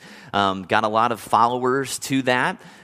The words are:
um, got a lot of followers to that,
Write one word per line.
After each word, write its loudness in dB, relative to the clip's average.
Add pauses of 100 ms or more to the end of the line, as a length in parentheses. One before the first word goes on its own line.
(320)
um, 0
got 0
a 0
lot 2
of -6
followers 0
to -2
that, -2 (240)